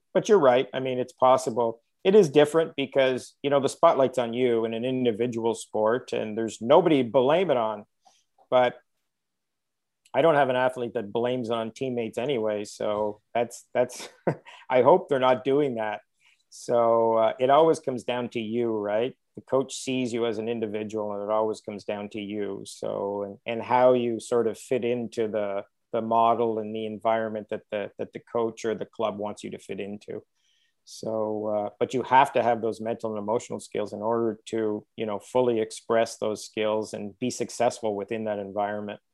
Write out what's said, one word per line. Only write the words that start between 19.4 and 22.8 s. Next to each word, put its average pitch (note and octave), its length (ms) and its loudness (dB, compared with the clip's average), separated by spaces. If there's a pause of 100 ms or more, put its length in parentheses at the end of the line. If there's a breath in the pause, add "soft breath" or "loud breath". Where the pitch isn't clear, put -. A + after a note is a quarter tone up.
coach C3 320 -2
sees B2+ 360 -4
you A#2 140 -2
as A2 140 -2
an A2 100 -6
individual, G#2+ 640 -6
and G2+ 100 -8
it G#2 80 -4
always G#2+ 300 0
comes G2+ 240 -12
down G#2 240 -8
to A2 100 -10
you. G2+ 460 -8
So, G2+ 580 -8